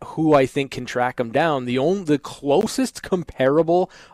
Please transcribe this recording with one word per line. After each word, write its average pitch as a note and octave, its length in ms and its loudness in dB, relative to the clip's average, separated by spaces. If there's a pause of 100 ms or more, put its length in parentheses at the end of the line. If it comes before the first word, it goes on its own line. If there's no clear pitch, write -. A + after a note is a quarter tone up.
who D#3 300 0
I C3+ 140 6
think C3+ 240 -4
can B2 160 -10
track B2 340 -2
him A#2 100 -6
down, C#3 360 0
the B2 100 -2
only, F3 280 0
the D3 140 2
closest - 840 -2
comparable E3 880 0 (240)